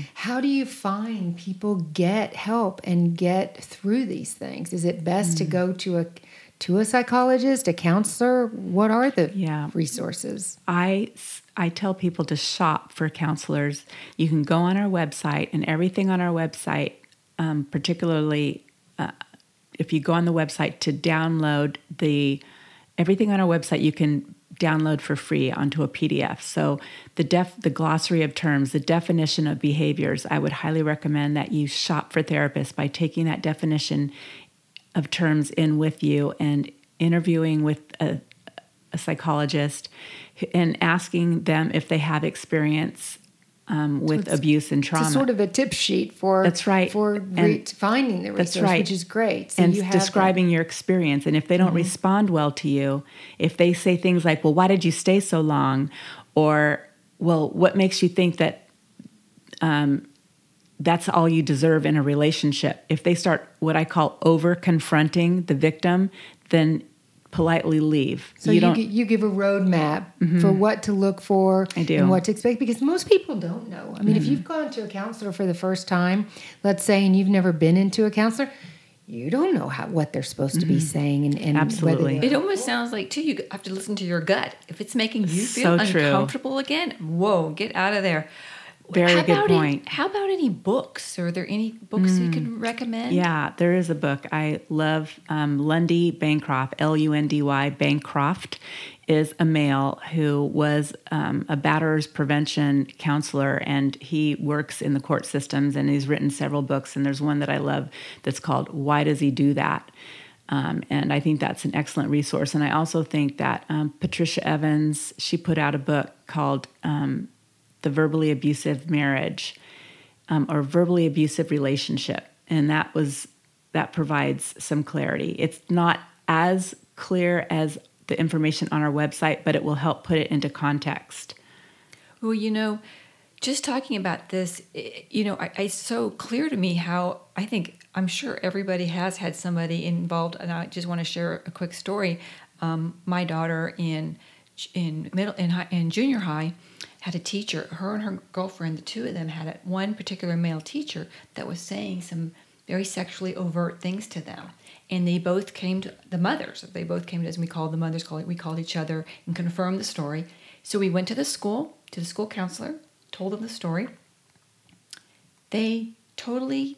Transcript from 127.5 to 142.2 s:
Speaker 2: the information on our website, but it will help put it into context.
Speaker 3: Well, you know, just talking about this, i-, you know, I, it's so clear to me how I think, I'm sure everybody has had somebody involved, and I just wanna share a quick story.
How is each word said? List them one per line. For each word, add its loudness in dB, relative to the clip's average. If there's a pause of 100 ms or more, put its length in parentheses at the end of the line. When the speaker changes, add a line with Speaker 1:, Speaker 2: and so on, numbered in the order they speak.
Speaker 2:
the -2
information 0
on 0
our 2
website, 0
but 4
it 0
will 0
help -2
put 2
it 0
into 0
context. -6 (840)
Speaker 3:
Well, -2
you -2
know, -2 (640)
just -4
talking -4
about -4
this, -4 (140)
i-, -12
you 0
know, -2
I, -6
it's -4
so -4
clear -4
to -4
me 0
how -2 (160)
I -4
think, -6 (140)
I'm 0
sure -6
everybody -2
has -4
had -6
somebody -2
involved, -2
and -8
I -6
just -10
wanna -4
share -6
a -12
quick -10
story. -4 (400)